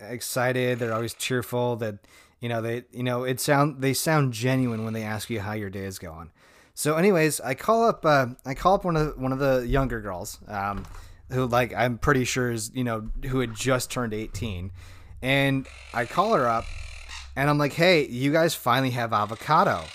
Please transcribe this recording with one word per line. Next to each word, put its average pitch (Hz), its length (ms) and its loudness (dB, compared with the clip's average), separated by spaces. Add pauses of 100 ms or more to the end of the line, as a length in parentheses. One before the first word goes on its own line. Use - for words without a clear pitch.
excited. 123 760 -2
They're 117 140 -4
always 113 200 -4
cheerful. 123 640 -2
That, 107 220 -6 (420)
you 120 80 -4
know, 113 120 -2
they, 117 300 -4
you 123 120 -8
know, 123 200 0
it 127 160 -2
sound, 143 420 2
they 131 120 2
sound 143 400 2
genuine 120 500 0
when 110 100 -4
they 110 100 -4
ask 107 260 -6
you 113 100 -4
how 104 140 -6
your 104 160 -6
day 98 160 -8
is 95 140 -10
going. 82 320 -14 (420)
So 151 240 -2
anyways, 165 420 4
I 131 140 -4
call 226 340 2
up, 220 180 0
uh, 139 220 6 (180)
I 135 100 -6
call 185 180 4
up 196 100 2
one 170 140 0
of, 151 200 0
one 131 140 -2
of 131 80 -2
the 131 260 2
younger 123 360 0
girls, 98 380 -8 (100)
um, 98 360 -4 (460)
who, 127 140 0
like, 120 280 2
I'm 117 240 0
pretty 131 280 4
sure 123 260 0
is, 113 220 -4
you 127 100 -2
know, 113 260 -4 (180)
who 131 120 0
had 117 160 -2
just 123 340 0
turned 120 240 -4
eighteen. 101 600 -6 (480)
And 135 440 2 (280)
I 120 120 -2
call 202 280 2
her 139 120 4
up 113 200 2 (720)
and 143 140 2
I'm 147 80 4
like, 147 140 2
"Hey, 170 360 6
you 131 260 0
guys 160 220 4
finally 131 340 2
have 120 240 -2
avocado 110 720 2 (120)